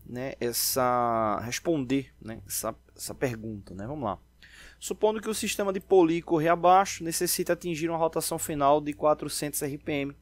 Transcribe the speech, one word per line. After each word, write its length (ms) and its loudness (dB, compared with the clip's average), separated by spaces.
né? 340 -10
Essa, 1040 0
responder, 800 -2
né? 260 -14
Essa, 300 -6
essa 200 -12
pergunta, 600 -8
né? 120 -10
Vamos 180 -8
lá. 140 -2
Supondo 400 0
que 120 -4
o 40 -4
sistema 380 -2
de 80 -4
polia 420 6
correr 260 2
abaixo, 540 4
necessita 520 -2
atingir 340 -4
uma 80 -2
rotação 420 -2
final 440 2
de 100 -4
quatrocentos 720 -2
R 160 -6
P 140 -6
M, 300 -4